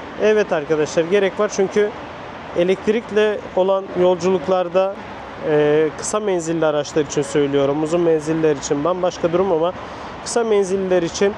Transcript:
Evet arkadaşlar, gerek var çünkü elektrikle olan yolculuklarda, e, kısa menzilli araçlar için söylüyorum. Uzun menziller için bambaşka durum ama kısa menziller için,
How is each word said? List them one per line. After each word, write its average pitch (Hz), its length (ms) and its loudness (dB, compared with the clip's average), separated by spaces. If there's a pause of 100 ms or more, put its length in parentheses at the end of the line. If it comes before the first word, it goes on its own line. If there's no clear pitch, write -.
(220)
Evet 214 300 4
arkadaşlar, 156 520 0
gerek 190 360 2
var 208 160 0
çünkü 208 340 2 (680)
elektrikle 208 800 0 (180)
olan 190 280 2 (160)
yolculuklarda, 185 920 2 (540)
e, 151 400 4 (100)
kısa - 220 -4
menzilli 165 460 0
araçlar 147 360 0
için 143 200 -2
söylüyorum. 143 600 2
Uzun 165 180 0
menziller 160 560 2
için 143 280 -2
bambaşka 175 480 0
durum 185 200 2
ama 170 200 2 (520)
kısa 240 200 0
menziller 190 580 2
için, 202 360 0